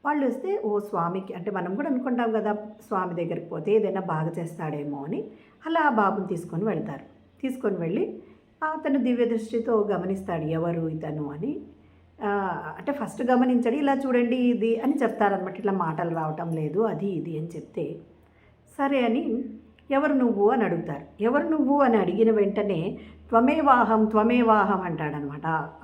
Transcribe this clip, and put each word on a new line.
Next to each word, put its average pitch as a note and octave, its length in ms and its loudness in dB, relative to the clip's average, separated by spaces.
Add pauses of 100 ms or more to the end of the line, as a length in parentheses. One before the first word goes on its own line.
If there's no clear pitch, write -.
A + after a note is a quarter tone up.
వాళ్ళు C#4+ 220 0
వస్తే, F#4 380 -2
"ఓ G#3 140 0
స్వామికి", F#3 540 -4
అంటే F3 180 -6
మనం F#3 240 -4
కూడా D4 140 -2
అనుకుంటాం B3 420 0
కదా, G#3 220 0 (340)
స్వామి F3+ 260 -2
దగ్గరికి E3 320 -4
పోతే E3 260 -4
ఏదైనా G3 300 2
బాగా E3 380 -2
చేస్తాడేమో D3 680 -6
అని, C4+ 260 -8 (340)
అలా D#4+ 140 0
ఆ D4+ 100 4
బాబుని G3+ 380 2
తీసుకొని E3+ 380 -4
వెళ్తారు. D#3 400 -4 (360)
తీసుకొని B3 340 -2
వెళ్ళి F3 480 -4 (400)
అతను D4+ 400 0
దివ్య A#3+ 220 2
దృష్టితో A3 560 0
గమనిస్తాడు, F#3 600 -2
"ఎవరు E3 440 -2
ఇతను?" D3+ 440 -6
అని. A#3 300 -6 (640)
ఆ, G#3 40 -2 (500)
అంటే A3 140 -4
ఫస్ట్ A#3+ 400 -2
గమనించండి, B3 460 4
ఇలా C#4 160 2
చూడండి B3 420 2
ఇది A3+ 440 2
అని C4 140 2 (100)
చెప్తారనమాట. G3 540 0
ఇట్లా G3+ 140 -2
మాటలు E3+ 440 -2
రావటం D#3+ 400 -4
లేదు, D#3 240 -2
అది G3+ 280 0
ఇది E3+ 300 -4
అని E3 100 -6
చెప్తే, D#3+ 480 -8 (840)
సరే C#4 280 2
అని A#3+ 380 0 (480)
"ఎవరు C#4+ 220 2
నువ్వు?" A3 360 4
అని B3 140 4
అడుగుతారు. E3 600 -4
"ఎవరు C#4+ 260 2
నువ్వు?" C#4+ 320 2
అని A#3 160 6
అడిగిన G3+ 340 4
వెంటనే G3+ 680 0 (300)
"త్వమేవాహం, B3 760 4
త్వమేవాహం" G#3+ 760 4
అంటాడనమాట D3 680 -4 (360)